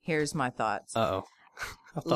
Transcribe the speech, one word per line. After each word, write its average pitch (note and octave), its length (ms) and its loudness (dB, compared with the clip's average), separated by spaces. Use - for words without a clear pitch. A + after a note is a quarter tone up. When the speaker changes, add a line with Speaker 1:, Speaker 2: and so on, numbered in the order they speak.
Speaker 1:
here's D3+ 320 -2
my C3 160 -2
thoughts. A2 440 -2
Speaker 2:
Uh-oh. F#2+ 300 2
<laughs> - 380 -12
I D#3+ 40 -6
thought - 40 -8